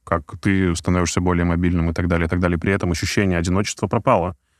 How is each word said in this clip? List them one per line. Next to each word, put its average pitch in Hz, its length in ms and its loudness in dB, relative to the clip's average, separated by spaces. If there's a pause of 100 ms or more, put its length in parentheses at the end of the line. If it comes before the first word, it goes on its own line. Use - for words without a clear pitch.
как 82 180 -2 (180)
ты 95 340 2
становишься 90 460 0
более 87 240 2
мобильным 87 460 2
и - 20 -8
так 90 140 -2
далее, 85 200 0
и - 20 -6
так 90 100 0
далее. 87 200 0
При 98 140 0
этом 98 180 -2
ощущение 92 480 0
одиночества 92 480 -2
пропало. 104 480 0 (240)